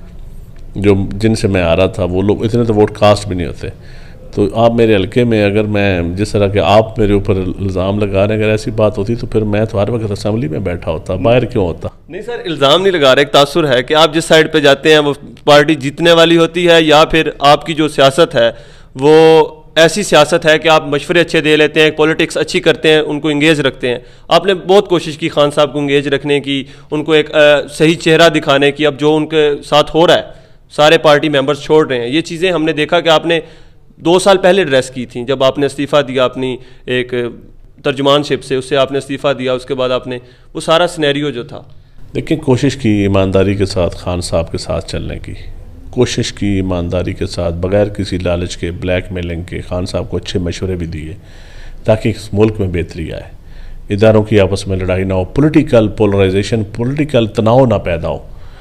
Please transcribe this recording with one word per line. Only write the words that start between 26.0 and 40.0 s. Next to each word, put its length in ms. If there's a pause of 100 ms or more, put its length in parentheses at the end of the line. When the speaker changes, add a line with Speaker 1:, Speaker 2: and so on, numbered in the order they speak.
Speaker 2:
रखने 320
की, 240 (260)
उनको 240
एक, 160
अ, 380
सही 280
चेहरा 340
दिखाने 400
की। 140
अब 120
जो 180
उनके 480
साथ 300
हो 120
रहा 120
है, 240 (320)
सारे 260
पार्टी 300
members 320
छोड़ 260
रहे 120
हैं, 80
ये 160
चीज़ें 280
हमने 240
देखा 240
कि 120
आपने 300 (580)
दो 200
साल 180
पहले 240
address 280
की 160
थी, 200
जब 180
आपने 220
इस्तीफ़ा 380
दिया 220
अपनी 320 (320)
एक 240 (680)
तर्जुमानशिप 580
से, 160
उससे 180
आपने 220
इस्तीफ़ा 360
दिया, 200
उसके 200
बाद 200
आपने 280 (340)